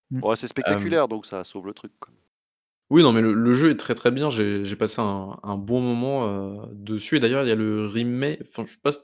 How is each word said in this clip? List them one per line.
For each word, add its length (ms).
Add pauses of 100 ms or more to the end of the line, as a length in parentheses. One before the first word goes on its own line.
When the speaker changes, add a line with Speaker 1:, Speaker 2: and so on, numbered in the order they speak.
(120)
Speaker 1:
Mm. 120
Speaker 2:
Ouais, 120
c'est 100
Speaker 3:
Euh, 20
Speaker 2:
spectaculaire, 600
donc 180
ça 160
sauve 240
le 60
truc, 260
quoi. 140 (800)
Speaker 3:
Oui, 120
non, 100
mais 100
le, 120
le 200
jeu 180
est 40
très, 200
très 160
bien. 180
J'ai, 340
j'ai 120
passé 240
un, 420
un 140
bon 240
moment, 480
euh, 460
dessus. 420
Et 20
d'ailleurs, 240
il 60
y 40
a 40
le 320
remake, 540
enfin, 240
je 80
sais 60
pas, 120 (120)